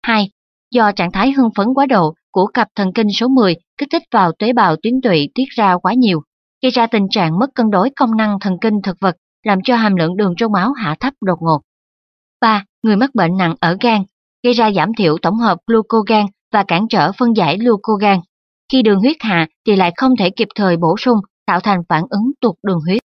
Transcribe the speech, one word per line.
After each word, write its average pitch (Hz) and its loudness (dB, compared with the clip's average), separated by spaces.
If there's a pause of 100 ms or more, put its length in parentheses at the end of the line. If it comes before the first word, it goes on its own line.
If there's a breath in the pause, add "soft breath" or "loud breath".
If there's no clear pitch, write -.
Hai, 214 0 (420)
do 220 2
trạng 180 -4
thái 208 0
hưng 269 2
phấn 202 0
quá 269 2
độ 180 0 (180)
của 190 0
cặp 233 -2
thần 185 -2
kinh 226 0
số 226 -2
mười 233 2 (220)
kích 285 -8
thích 330 -2
vào 190 2
tế 233 0
bào 190 2
tuyến 247 -2
tụy 165 0
tiết 262 -2
ra 196 0
quá 185 -2
nhiều, 208 2 (400)
gây 262 0
ra 233 0
tình 208 0
trạng 175 0
mất 277 0
cân 220 0
đối 202 0
công 226 -2
năng 208 -2
thần 190 -4
kinh 220 0 (100)
thực 185 -6
vật, 190 0 (280)
làm 196 0
cho 247 2
hàm 214 2
lượng 170 0
đường 196 0
trong 226 -2
máu 208 0
hạ 185 -4
thấp 262 -4
đột 185 -2
ngột. 165 0 (800)
Ba, 214 0 (180)
người 220 2
mắc 262 -2
bệnh 180 0
nặng 170 -2
ở 175 -2
gan, 220 0 (400)
gây 247 2
ra 220 2
giảm 185 0
thiểu 170 2
tổng 185 0
hợp 220 0 (100)
glucogan 220 0 (280)
và 202 2
cản 190 -2
trở 175 0
phân 233 0
giải 180 0
glucogan. 208 0 (520)
Khi 262 2
đường 208 4
huyết 269 2
hạ 175 -2 (200)
thì 208 2
lại 180 2
không 262 2
thể 185 0
kịp 208 -4
thời 185 0
bổ 170 0
sung, 240 0 (280)
tạo 185 0
thành 196 0 (100)
phản 165 0
ứng 220 -2 (100)
tụt 214 0
đường 190 -2
huyết. 196 -2